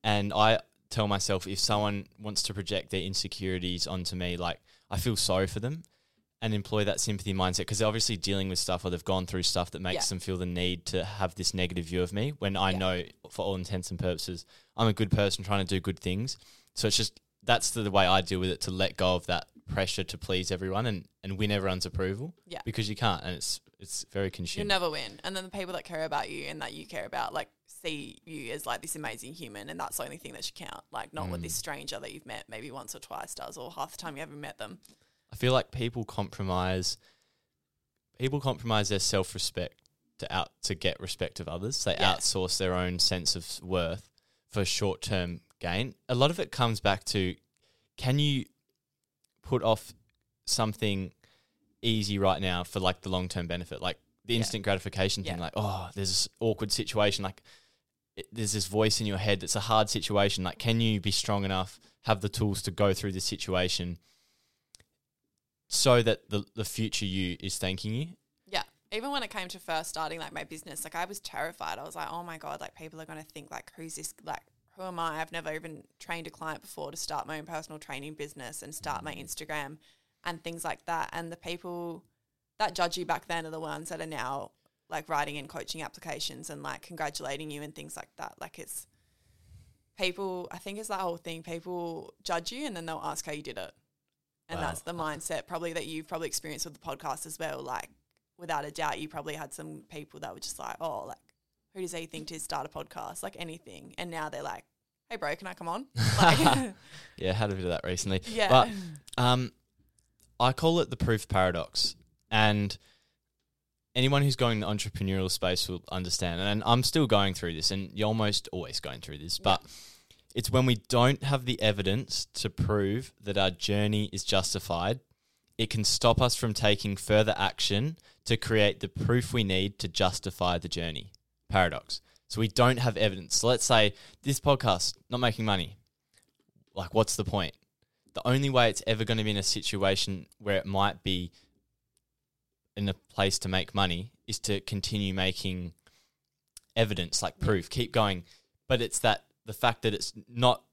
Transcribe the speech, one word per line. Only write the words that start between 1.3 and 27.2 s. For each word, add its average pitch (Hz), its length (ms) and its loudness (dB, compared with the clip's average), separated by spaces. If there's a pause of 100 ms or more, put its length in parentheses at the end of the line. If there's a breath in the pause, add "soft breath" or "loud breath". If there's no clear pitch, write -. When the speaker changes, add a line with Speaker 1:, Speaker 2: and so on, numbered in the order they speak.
Speaker 1:
if 95 120 -6
someone 104 480 0 (120)
wants 104 260 -2
to 104 100 -4
project 95 360 -4
their 95 120 0
insecurities 92 840 -2
onto 92 300 -4
me, 90 200 -2
like, 87 240 -4 (300 soft breath)
I 101 80 -2
feel 113 180 0
sorry 95 300 2
for 95 140 -6
them 143 240 -6 (560)
and 110 140 0
employ 104 300 0
that 101 160 0
sympathy 98 340 -2
mindset, 92 320 2
'cause 104 120 -2
they're 110 100 4
obviously 110 280 0
dealing 95 320 0
with 90 100 -2
stuff - 260 -2
or 92 60 0
they've 87 140 -4
gone 92 220 2
through 92 160 -2
stuff 87 300 2
that - 80 -8
makes 90 260 -2
Speaker 2:
Yeah. - 40 0
Speaker 1:
them 95 100 -4
feel 95 180 -2
the 92 80 -2
need 90 400 0
to 90 180 0
have 98 300 -2
this - 180 0
negative 87 340 0
view 90 160 0
of 90 100 -2
me 110 180 0
when 101 260 -2
I 95 160 4
Speaker 2:
Yeah. 95 60 0
Speaker 1:
know, 92 240 2 (280)
for - 140 -4
all 98 120 0
intents 92 340 -4
and 90 80 -6
purposes, 90 460 -2 (320 soft breath)
I'm 113 120 4
a 107 40 6
good 98 180 2
person 101 340 2
trying 98 220 0
to 98 80 0
do 95 60 2
good 87 180 -2
things. 101 400 -4 (360 soft breath)
So - 140 0
it's 104 80 4
just, - 240 0 (220)
that's 120 280 4
the, 117 120 -2
the 101 80 0
way 95 160 8
I 95 160 8
deal 92 180 -2
with 92 100 2
it, - 120 -4
to - 80 -2
let 92 260 0
go 92 200 4
of 85 100 -4
that 87 220 -2 (180)
pressure 95 380 -2
to - 120 -8
please 92 340 -2
everyone 95 360 0
and, 98 220 -4 (160)
and 95 140 -4
win 104 120 2
everyone's 95 360 0
approval. 98 480 -4 (120)
Speaker 2:
Yeah. - 180 -12
Speaker 1:
Because 110 240 -2
you 104 80 -4
can't, 110 280 0
and 90 100 -4
it's, - 260 -4 (200)
it's - 320 -10
very 98 180 0
consuming. 95 380 -6
Speaker 2:
You'll 202 120 4
never 175 100 0
win. 127 340 -8
And 190 120 -6
then 185 80 -6
the 185 60 -16
people 185 240 -8
that 165 100 -8
care 160 200 -6
about 143 260 -4
you 139 140 -8
and 147 180 -8
that 131 100 -8
you - 140 -14
care - 180 -8
about, - 300 -6